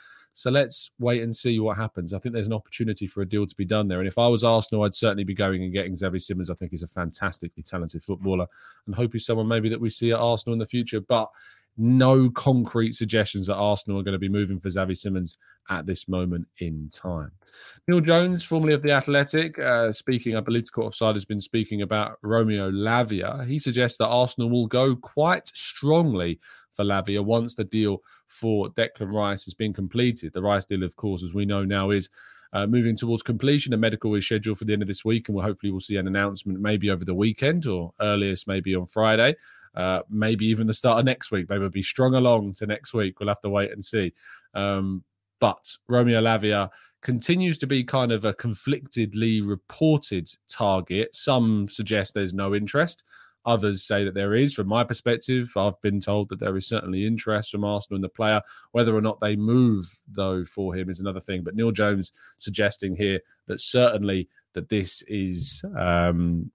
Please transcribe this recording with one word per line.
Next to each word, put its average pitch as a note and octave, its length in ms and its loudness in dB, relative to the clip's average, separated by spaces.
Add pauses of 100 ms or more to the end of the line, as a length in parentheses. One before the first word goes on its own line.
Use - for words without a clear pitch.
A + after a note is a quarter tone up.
(340)
So - 160 -4
let's C3 500 -2
wait A#2+ 220 0
and A#2 120 -4
see A#2 240 0
what G#2+ 180 0
happens. G2 380 -6
I F#2+ 60 -6
think B2 120 -6
there's A2 140 -2
an A2+ 60 -2
opportunity G#2+ 560 -4
for G2 140 -4
a F#2 60 -4
deal G#2 160 0
to - 120 -10
be G2 80 -4
done G#2+ 240 0
there. F2+ 100 -2
And F#2+ 80 0
if F2+ 120 -2
I A#2+ 100 6
was A#2 160 2
Arsenal, A2 400 4
I'd G2+ 100 0
certainly G2+ 300 0
be F#2+ 100 -4
going F#2+ 300 0
and F#2 80 -4
getting F#2+ 220 -2
Xavi F2+ 280 -4
Simons. F2+ 260 -4
I F2+ 60 -4
think F2 160 -10
he's F2 140 -8
a - 20 -12
fantastically E2+ 760 -8
talented E2+ 400 -8
footballer F#2+ 420 -2 (400)
and G2+ 80 -8
hope A#2 200 -2
he's A2+ 120 -4
someone A2+ 220 0
maybe A2+ 200 2
that A2+ 120 -2
we A2+ 100 -2
see A#2 220 0
at A2+ 60 2
Arsenal A#2 340 0
in A2+ 80 -2
the G#2+ 60 -4
future. A#2 340 -4
But A2 280 2 (520)
no B2+ 500 6
concrete A#2 640 0
suggestions G#2 520 0
that G2 80 -2
Arsenal G2+ 460 0
are - 20 -6
gonna F#2+ 160 -2
be F#2+ 100 -2
moving G2 300 0
for F#2+ 100 -6
Xavi F#2 280 -2
Simons F#2 420 -4 (320)
at E2+ 160 -4
this - 220 -6
moment F2+ 380 -2 (120)
in D#2+ 340 -8
time. D#2+ 380 -8 (560)
Neil F3 140 4
Jones, E3+ 440 4
formerly D#3 300 2
of C#3+ 80 0
The D3 80 2
Athletic, C#3+ 720 2
uh, A#2 320 2
speaking, A#2+ 440 -2
I A2 40 0
believe A#2 240 0
the - 80 -14
Court A2+ 160 -4
of G#2+ 80 -10
Side G#2+ 180 2
has G2+ 100 -4
been G#2 160 -4
speaking G#2 420 -2
about G#2+ 400 -2
Romeo G#2+ 480 2
Lavia. G#2+ 760 0
He C#3+ 140 -2
suggests A#2+ 380 0
that A2+ 100 2
Arsenal A#2+ 420 2
will A#2+ 160 2
go B2+ 300 2
quite E3 580 0
strongly C#3 880 0 (320)
for G2+ 120 -2
Lavia G2+ 400 0
once A#2 300 0
the A2 100 -4
deal G#2 380 0 (240)
for G#2 440 -2
Declan A2 420 -4
Rice G2+ 320 -2
has F2+ 100 -14
been G#2+ 180 -4
completed. A2+ 600 -2
The F#2 100 -6
Rice G2+ 220 2
deal, G2 180 -4
of F2+ 140 -6
course, F#2+ 260 -4
as E2+ 100 -10
we G2+ 120 -2
know G2 200 0
now, G2 260 0
is, G2+ 180 0 (440)
uh, G2+ 140 -2
moving A#2 300 2
towards A2+ 260 -2
completion. B2+ 520 0
A - 20 0
medical A2 380 0
is G2 100 0
scheduled G#2+ 340 -2
for A2+ 60 -8
the G#2+ 80 0
end G#2 100 0
of F#2+ 60 -4
this G2 160 -8
week, A2+ 240 0
and G#2 80 -2
we'll F#2+ 80 -2
hopefully G2+ 260 -4
we'll F#2+ 100 -4
see G2+ 160 -4
an F#2 100 -2
announcement G2 540 -2
maybe G#2 300 0
over F2+ 140 -2
the F2+ 100 -2
weekend C3 520 0
or F2+ 340 -4
earliest G2+ 480 0
maybe F#2+ 260 -2
on F2+ 120 -2
Friday. A2 500 4 (380)
Uh, F#2 340 0
maybe G#2+ 380 0
even A2 200 2
the A2 60 0
start A2+ 260 4
of B2 60 4
next B2+ 260 0
week. F#2 180 -2
Maybe G2+ 100 -2
it'll G2 120 -2
be G2 120 -4
strung B2+ 320 2
along A2+ 400 4
to G#2+ 120 -6
next - 280 -6
week. G2+ 260 0
We'll G#2 80 -2
have G2+ 140 0
to G2+ 80 -4
wait G2+ 200 2
and G2+ 140 -12
see. F#2+ 280 -2 (420)
Um, G2 500 -2 (360)
but - 360 0 (120)
Romeo A#2+ 320 4
Lavia G#2 500 2 (320)
continues E3+ 560 0
to C#3+ 80 -4
be C3 180 0
kind B2+ 260 0
of G#2+ 140 0
a G#2 100 0
conflictedly A2+ 1080 -2
reported G#2 880 0 (200)
target. G2 640 0
Some A2 540 2
suggest G#2 460 -2
there's F#2+ 200 -2
no G2 200 0
interest. A#2+ 500 -2 (420)
Others G#2 360 2
say G2+ 220 0
that F#2+ 100 -4
there G2+ 200 0
is. C#3 180 4
From G2+ 140 -4
my A#2 180 2
perspective, A#2+ 720 -2
I've G2 240 0
been G2+ 200 0
told G2+ 280 -2
that F#2+ 120 -10
there G2 160 -2
is F#2+ 100 -4
certainly G2 400 -2
interest G#2+ 460 -2
from G#2 120 -4
Arsenal G#2 320 -4
in F#2+ 60 -4
the F#2 60 -6
player. G#2+ 340 2 (300)
Whether A2+ 220 4
or G#2+ 60 4
not G#2+ 200 -2
they G#2+ 160 0
move, A2 500 4 (220)
though, F#2+ 360 -2
for F#2 300 -6
him F#2 160 -4
is F2 100 -8
another F#2+ 200 -6
thing. F#2 240 -6
But F2 100 -8
Neil A2+ 160 2
Jones G#2 420 0 (240)
suggesting G2+ 600 -2
here G2 240 0 (260)
that - 140 -6
certainly G#2 680 2 (240)
that E2+ 160 -8
this G2 340 -2
is, F#2+ 640 -6 (140)
um, E2+ 760 2